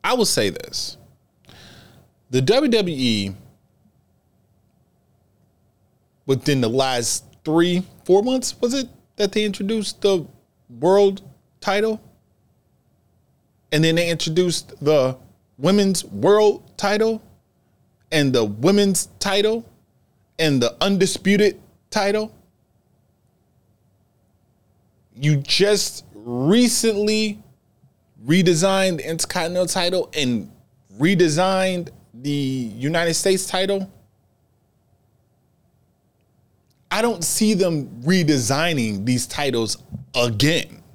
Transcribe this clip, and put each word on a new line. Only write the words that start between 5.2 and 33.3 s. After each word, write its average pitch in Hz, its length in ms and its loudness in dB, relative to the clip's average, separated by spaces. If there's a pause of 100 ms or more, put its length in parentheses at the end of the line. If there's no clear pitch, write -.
within 135 340 0
the 117 100 2
last 127 540 0 (220)
three, 175 380 2 (200)
four 196 200 4
months, 254 360 -4
was 240 140 -2
it, 269 160 -4 (280)
that 202 140 0
they 214 120 -2
introduced 202 580 -6
the 196 240 2 (540)
world 196 420 4 (400)
title? 214 400 -2 (1700)
And 156 120 2
then 165 120 2
they 170 140 0
introduced 165 640 -2 (100)
the 135 320 2 (420)
women's 196 460 0
world 202 760 2
title 214 440 -2 (920)
and 143 220 2
the 117 120 2
women's 185 640 0 (120)
title 214 460 -2 (720)
and 147 240 2
the - 200 0
undisputed 196 800 2 (280)
title. 214 460 -2 (2750)
You 143 220 2
just - 760 0
recently 208 1300 0 (880)
redesigned 185 720 2
the 147 120 -10
Intercontinental 175 560 -4
title 180 500 -2
and 123 340 -2 (480)
redesigned 180 920 0 (240)
the 131 180 -8
United 139 840 -2
States 190 300 0